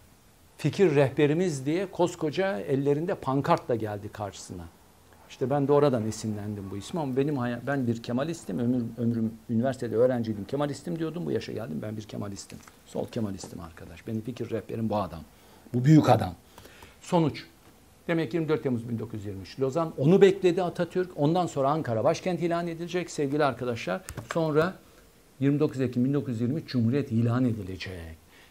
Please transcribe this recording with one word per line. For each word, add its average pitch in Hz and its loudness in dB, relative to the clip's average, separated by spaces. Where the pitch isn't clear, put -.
fikir 156 2
rehberimiz 143 2
diye 185 -2
koskoca 175 0
ellerinde 147 0
pankartla 139 0
geldi 104 -6
karşısına. 95 -10
İşte 127 -4
ben 139 2
de 143 6
oradan 139 4
esinlendim 104 -6
bu 101 -8
ismi 165 -6
ama 131 -2
benim 139 0
haya-, 120 -4
ben 135 -2
bir 117 -2
Kemalistim. 160 -4
Ömür-, 120 0
ömrüm 113 0
üniversitede 117 -2
öğrenciydim. 113 2
"Kemalistim." 143 -4
diyordum. 160 -4
Bu 143 -2
yaşa 120 -4
geldim. 117 -6
Ben 107 -8
bir 110 -10
Kemalistim. 101 -10
Sol - -6
Kemalistim 95 -8
arkadaş. 85 -16
Benim 110 -4
fikir 113 -10
rehberim 113 -4
bu 104 0
adam. 85 -4
Bu 123 2
büyük 151 10
adam. 95 4
Sonuç. 165 2
Demek 165 -2
yirmi 160 0
dört 151 0
Temmuz 120 -2
bin 117 -4
dokuz 113 -8
yüz 98 -10
yirmi 98 -8
üç. - -12
Lozan, 156 -2
onu 165 8
bekledi 190 6
Atatürk. 175 -2
Ondan 165 2
sonra 139 2
Ankara 123 0
başkent 165 0
ilan 170 -2
edilecek 170 -6
sevgili 147 0
arkadaşlar. 127 -2
Sonra 160 2
yirmi 139 2
dokuz 131 0
Ekim 123 2
bin 139 2
dokuz 127 -2
yüz 110 -4
yirmi 120 0
üç - -14
Cumhuriyet 127 0
ilan 117 2
edilecek. 92 -6